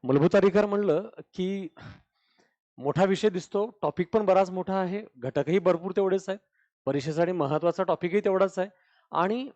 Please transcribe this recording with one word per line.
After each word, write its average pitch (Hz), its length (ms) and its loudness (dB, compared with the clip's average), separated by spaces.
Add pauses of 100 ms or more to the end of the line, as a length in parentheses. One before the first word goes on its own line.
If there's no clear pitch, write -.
मूलभूत 143 320 2
अधिकार 202 300 4
म्हणलं 202 440 0 (240)
की 190 340 -4 (1080)
मोठा 143 260 0
विषय 196 260 2
दिसतो, 202 520 -4
टॉपिक 170 320 -2
पण 214 120 2
बराच 190 240 4
मोठा 185 260 -4
आहे, 190 280 -2 (140)
घटकही 139 420 -2
भरपूर 175 320 0
तेवढेच 190 380 0
आहेत, 196 100 -8 (460)
परीक्षेसाठी 147 460 -2
महत्त्वाचा 160 520 0
टॉपिकही 180 380 0
तेवढाच 190 380 0
आहे 190 100 -4 (420)
आणि 220 440 -2